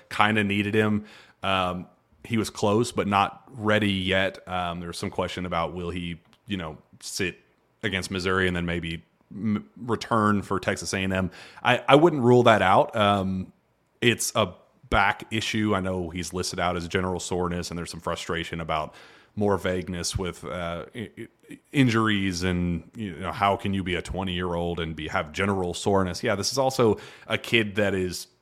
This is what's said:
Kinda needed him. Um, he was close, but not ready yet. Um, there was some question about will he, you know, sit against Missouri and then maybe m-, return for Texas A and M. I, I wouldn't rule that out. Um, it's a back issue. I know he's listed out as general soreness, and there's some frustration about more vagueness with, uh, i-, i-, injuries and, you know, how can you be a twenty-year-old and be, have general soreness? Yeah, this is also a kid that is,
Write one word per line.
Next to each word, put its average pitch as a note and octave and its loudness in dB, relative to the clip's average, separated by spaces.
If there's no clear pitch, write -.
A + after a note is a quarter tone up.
Kinda G#2+ 4
needed G2+ 0
him. G#2+ 2
Um, F#2 -2
he A#2 -4
was G#2 0
close, G#2+ 0
but G2 -2
not G2 0
ready G#2+ 2
yet. F#2+ 0
Um, F2+ -6
there F2 -10
was E2+ -10
some G2 -6
question F2+ -6
about E2 -4
will F2 -8
he, E2+ -8
you G#2 -6
know, D#2 -8
sit - -6
against F#2+ -4
Missouri F#2 0
and F2+ 0
then E2+ -2
maybe E2 -4
m-, G#2 -4
return G#2+ 2
for F#2+ -2
Texas F2+ -4
A G2+ -2
and F#2+ -2
M. F#2 0
I, B2 2
I C3+ 8
wouldn't D3+ 6
rule B2 8
that A2 8
out. G#2 4
Um, F#2+ 2
it's A#2 2
a G#2+ 2
back G#2 2
issue. G#2+ 0
I F#2+ 2
know F#2 -4
he's F2 -6
listed F2+ -4
out F2+ 0
as E2+ -6
general F#2 -2
soreness, F2 -4
and E2+ -8
there's E2 -10
some E2+ -12
frustration E2 -6
about D#2 -4
more G2+ 2
vagueness F2+ -4
with, F2 -6
uh, E2+ -8
i-, A2+ -12
i-, - -20
injuries G#2+ 2
and, F2 0
you G#2 -8
know, F2+ -6
how G2+ 2
can G2 -4
you G2 -2
be F2+ -2
a E2 -2
twenty-year-old F2 -4
and E2 -4
be, D2+ -10
have D#2+ -4
general F#2 -2
soreness? F#2+ 0
Yeah, A2+ 0
this G2 -2
is C3 -4
also B2+ 4
a A2 -2
kid G#2+ 0
that G2+ 2
is, F#2 -4